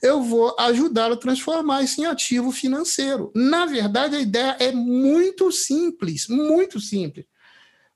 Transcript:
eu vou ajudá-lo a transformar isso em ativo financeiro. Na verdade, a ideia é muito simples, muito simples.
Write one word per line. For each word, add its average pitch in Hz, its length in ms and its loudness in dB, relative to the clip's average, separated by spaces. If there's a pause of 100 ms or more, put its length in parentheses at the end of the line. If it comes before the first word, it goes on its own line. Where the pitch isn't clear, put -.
eu 269 220 4
vou 233 340 2
ajudá-lo 240 580 2
a - 20 -6
transformar 269 640 -2
isso 262 160 -4
em 302 60 -2
ativo 254 440 -2
financeiro. 269 840 -4
Na 294 300 2
verdade, 254 500 0
a 294 60 0
ideia 247 360 0
é 254 140 0
muito 277 800 2
simples, 302 800 -2
muito 302 500 2
simples. 185 460 -6 (720)